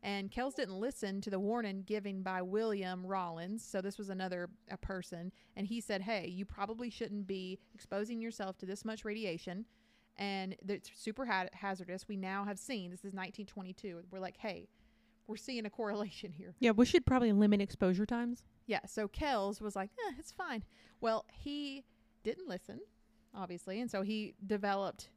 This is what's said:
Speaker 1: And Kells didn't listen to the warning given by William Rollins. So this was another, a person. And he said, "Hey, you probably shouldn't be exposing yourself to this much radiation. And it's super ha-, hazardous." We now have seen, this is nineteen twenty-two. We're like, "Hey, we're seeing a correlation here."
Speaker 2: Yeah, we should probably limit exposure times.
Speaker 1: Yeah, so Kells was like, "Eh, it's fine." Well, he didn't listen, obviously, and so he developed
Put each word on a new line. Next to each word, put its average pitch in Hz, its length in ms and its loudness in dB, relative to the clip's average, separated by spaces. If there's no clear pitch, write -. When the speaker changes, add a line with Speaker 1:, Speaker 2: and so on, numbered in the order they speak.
Speaker 1:
And 196 280 -2
Kells 262 220 0
didn't 190 260 -2
listen 202 440 -2
to 208 80 -2
the 190 100 2
warning 202 460 0
given 202 360 -2
by 185 200 0
William 185 640 0
Rollins. 185 580 -2
So - 160 -2
this 196 160 -4
was 196 140 -6
another, 180 400 -2
a 196 60 -8
person. 180 560 -6
And 196 100 -2
he 226 140 -2
said, 196 220 -2
"Hey, 196 260 -2
you 180 160 -4
probably 226 460 -4
shouldn't 208 360 -4
be 185 320 -4
exposing 220 460 -2
yourself 220 380 -4
to 190 80 -8
this 196 180 -6
much 220 220 -4
radiation. 202 580 -4
And 196 360 -2
it's - 260 -4
super 226 300 -4
ha-, 190 300 0
hazardous." 185 520 -4
We 202 120 -4
now 190 260 -2
have 202 140 -4
seen, 190 320 -6
this 180 120 -12
is 196 120 -8
nineteen 190 320 -6
twenty-two. 185 640 -8
We're 190 100 -6
like, 185 160 -6
"Hey, 175 320 -6
we're 214 100 -6
seeing 233 280 -4
a 208 60 -2
correlation 208 600 -2
here." 170 300 -12
Speaker 2:
Yeah, 240 120 10
we 220 120 10
should - 220 8
probably 240 260 8
limit 208 300 10
exposure 190 420 4
times. 240 380 -2
Speaker 1:
Yeah, 214 200 2
so 208 220 0
Kells 220 540 2
was 208 120 -4
like, 196 180 -2
"Eh, 320 100 -2
it's 320 120 -12
fine." 285 320 -4
Well, 226 320 4
he 285 520 -4
didn't 339 260 -2
listen, 196 320 -8
obviously, 185 460 -6
and 240 100 -2
so 196 120 2
he 214 320 0
developed 196 720 2